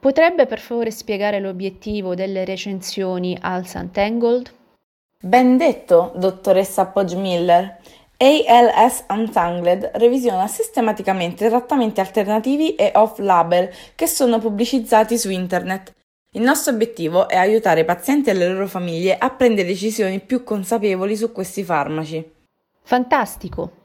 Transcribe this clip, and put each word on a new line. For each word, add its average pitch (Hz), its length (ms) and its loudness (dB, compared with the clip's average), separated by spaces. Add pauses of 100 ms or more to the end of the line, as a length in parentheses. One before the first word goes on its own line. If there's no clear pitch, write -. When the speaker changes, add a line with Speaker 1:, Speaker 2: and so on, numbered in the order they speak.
Speaker 1:
Potrebbe 311 460 2
per 220 120 -8
favore 233 300 -6
spiegare 208 500 -4
l'obiettivo 190 760 -6
delle 190 280 -6
recensioni 185 960 -6
Als 180 360 -6
Untangled? 233 760 -2 (680)
Speaker 2:
Ben 247 380 4
detto, 180 580 2
dottoressa 190 720 0
Pogmiller. 180 920 0 (400)
A 254 80 4
L 240 640 6
S - 200 -8
Untangled 185 840 -2
revisiona 233 540 2
sistematicamente 202 1000 -2
trattamenti 240 520 0
alternativi 220 760 -2
e - 220 0
off-label 180 760 2 (240)
che 320 140 -4
sono 240 320 0
pubblicizzati 220 800 0
su 208 100 -6
internet. 185 640 -6 (380)
Il 202 100 -6
nostro 269 320 0
obiettivo 190 560 0
è - 60 0
aiutare 190 460 2
i 160 40 2
pazienti 262 460 0
e - 20 2
le 180 160 0
loro 190 160 -4
famiglie 180 500 -2
a 254 140 -2
prendere 226 380 0
decisioni 196 520 -4
più 247 240 -4
consapevoli 202 720 -2
su 226 160 -4
questi 190 320 -8
farmaci. 160 640 -4 (540)
Speaker 1:
Fantastico! 247 920 -4 (120)